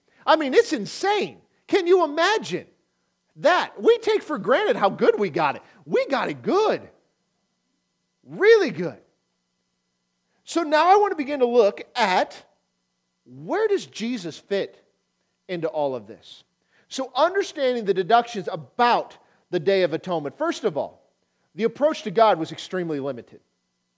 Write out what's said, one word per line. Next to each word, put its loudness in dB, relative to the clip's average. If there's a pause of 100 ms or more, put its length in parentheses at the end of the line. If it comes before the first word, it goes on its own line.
(240)
I 4
mean, 0
it's 2
insane. -4 (240)
Can 0
you 6
imagine -2 (680)
that? 0
We 4
take -2
for -6
granted 0
how 2
good 2
we 0
got -2
it. -16 (220)
We -2
got -2
it -10
good. 0 (1400)
Really 4
good. -8 (1500)
So -4
now 2
I 8
want 2
to -10
begin -4
to 2
look 2 (140)
at 0 (800)
where -4
does -2
Jesus -8
fit -6 (640)
into -4
all -2
of -10
this? -20 (440)
So -8
understanding 0
the 0
deductions 0
about 0 (340)
the -2
Day 2
of 2
Atonement. -6
First -4
of -2
all, -8 (460)
the -4
approach -2
to -8
God 4
was -6
extremely -6
limited. -10 (580)